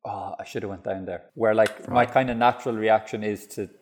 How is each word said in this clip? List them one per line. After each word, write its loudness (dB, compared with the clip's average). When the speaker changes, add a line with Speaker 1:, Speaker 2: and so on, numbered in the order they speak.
Speaker 1:
"Oh, -10
I -14
should -8
have -8
went -12
down -6
there." -10
Where, 2
like, 2
my -6
Speaker 2:
Right. -4
Speaker 1:
kind 2
of -2
natural 2
reaction 2
is -4
to -8